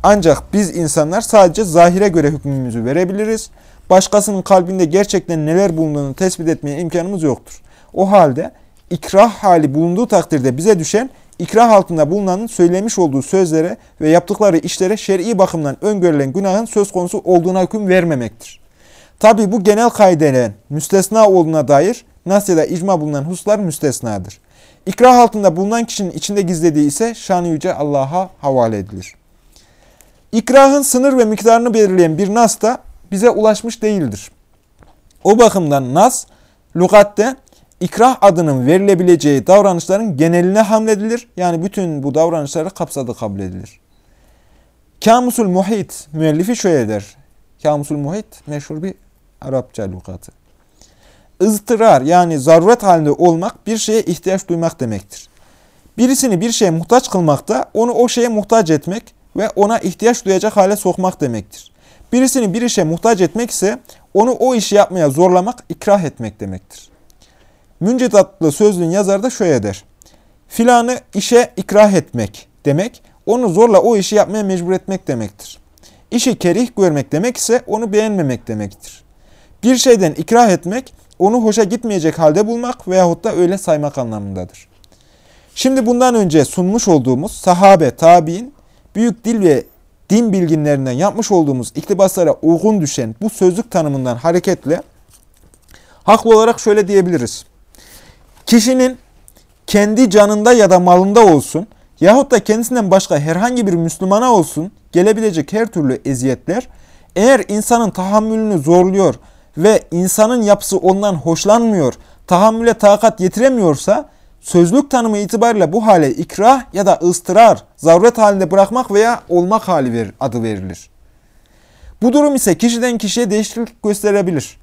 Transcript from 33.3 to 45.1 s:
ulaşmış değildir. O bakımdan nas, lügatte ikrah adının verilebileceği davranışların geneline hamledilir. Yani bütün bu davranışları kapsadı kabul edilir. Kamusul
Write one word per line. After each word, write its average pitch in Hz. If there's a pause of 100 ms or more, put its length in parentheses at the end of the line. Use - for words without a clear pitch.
ulaşmış 214
değildir. 196 (960)
O 208
bakımdan 143
nas, 214 (500)
lügatte 208 (440)
ikrah 233
adının 160
verilebileceği 170
davranışların 196
geneline 175
hamledilir. 220
Yani 175
bütün 160
bu 139
davranışları 160
kapsadı 131
kabul 101
edilir. 92 (1200)
Kamusul 233